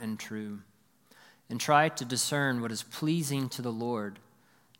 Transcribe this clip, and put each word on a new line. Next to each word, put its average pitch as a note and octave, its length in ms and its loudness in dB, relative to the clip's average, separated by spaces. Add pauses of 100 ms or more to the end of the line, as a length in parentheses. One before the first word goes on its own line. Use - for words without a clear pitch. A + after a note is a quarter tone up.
and A2 180 -4
true. G#2+ 420 -8 (920)
And A#2+ 100 -4
try D3+ 280 6
to D#3 160 -4
discern C3 560 2
what A2+ 120 -4
is G#2+ 100 -6
pleasing C#3 680 0
to - 120 -6
the A#2+ 100 -2
Lord. A2 460 -2 (600)